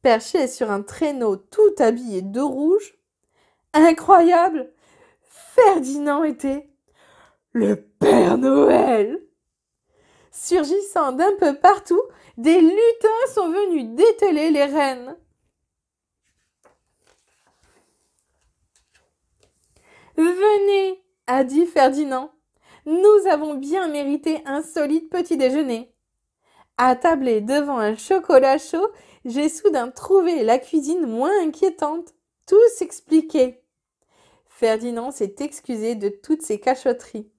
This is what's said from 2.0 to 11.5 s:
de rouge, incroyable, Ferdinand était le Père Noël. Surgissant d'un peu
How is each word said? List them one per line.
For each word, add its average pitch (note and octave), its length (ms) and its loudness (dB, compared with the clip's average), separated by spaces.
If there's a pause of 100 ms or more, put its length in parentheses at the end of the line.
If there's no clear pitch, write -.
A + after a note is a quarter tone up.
de G3+ 180 -8
rouge, D4 560 -2 (760)
incroyable, E4+ 1000 4 (480)
Ferdinand D4 1000 0
était C#4+ 440 -6 (840)
le G#3 240 0
Père - 640 2
Noël. C4 840 2 (1080)
Surgissant E4+ 800 -2
d'un F4 280 0
peu D4 140 2